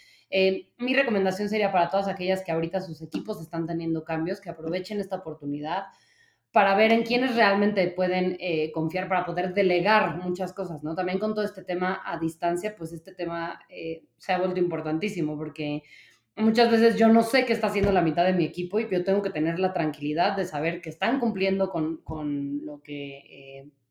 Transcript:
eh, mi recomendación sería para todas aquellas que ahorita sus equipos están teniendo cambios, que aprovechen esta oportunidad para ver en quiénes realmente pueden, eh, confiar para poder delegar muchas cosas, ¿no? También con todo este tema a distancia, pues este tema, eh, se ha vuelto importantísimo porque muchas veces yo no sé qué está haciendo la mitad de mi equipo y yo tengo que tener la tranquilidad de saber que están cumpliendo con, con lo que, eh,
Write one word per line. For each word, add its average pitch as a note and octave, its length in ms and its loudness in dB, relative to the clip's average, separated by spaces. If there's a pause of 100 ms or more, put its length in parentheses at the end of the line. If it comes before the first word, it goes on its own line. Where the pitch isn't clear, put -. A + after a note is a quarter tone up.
(300)
eh, F#3+ 480 2
mi B3 160 -2
recomendación G#3 540 2
sería G#3 220 0
para E3+ 200 2
todas G3 180 0
aquellas F#3 340 -2
que - 80 -8
ahorita E3 300 -2
sus E3 220 -12
equipos E3 380 -8
están E3 260 -6
teniendo E3 360 -2
cambios, E3 380 -4
que F#3 100 -12
aprovechen F3+ 500 -6
esta F#3+ 160 -6
oportunidad D3+ 680 -6 (680)
para G3 240 6
ver A3 160 6
en A#3 100 4
quiénes B3 320 0
realmente G3+ 540 4
pueden, F3+ 500 0
eh, D#3 340 -2
confiar D#3+ 360 -2
para F3+ 180 0
poder F3+ 280 -2
delegar F#3 680 4
muchas F3+ 300 -4
cosas, E3+ 320 -8
¿no? D#3+ 100 -4
También F3+ 240 -2
con G#3+ 160 -2
todo G#3+ 100 -2
este G3 200 -8
tema F3+ 400 -2
a F3 120 -6
distancia, F3 600 -2
pues E3 160 -10
este E3+ 200 -16
tema, E3+ 560 -8
eh, E3 360 -10 (140)
se - 140 -4
ha F3+ 60 2
vuelto F3+ 220 0
importantísimo D#3+ 760 -2
porque D3+ 460 -6 (540)
muchas A3 340 6
veces A3+ 260 6
yo A3 120 6
no A3+ 160 8
sé C4 200 2
qué A#3 80 -2
está A3 140 -2
haciendo G3+ 240 2
la F#3+ 120 4
mitad E3 220 2
de F#3 100 4
mi F3 100 2
equipo F3+ 340 -4
y A#3 100 -2
yo F3+ 140 0
tengo F#3+ 180 2
que G3 100 -4
tener E3 280 -2
la F#3 140 0
tranquilidad D#3 640 0
de - 100 -2
saber E3 340 -4
que D#3+ 100 -12
están A#3 280 -2
cumpliendo F#3+ 520 0
con, D#3+ 280 -2
con D3 640 -6
lo D3 180 -12
que, C#3+ 360 -10
eh, C#3 500 -20 (220)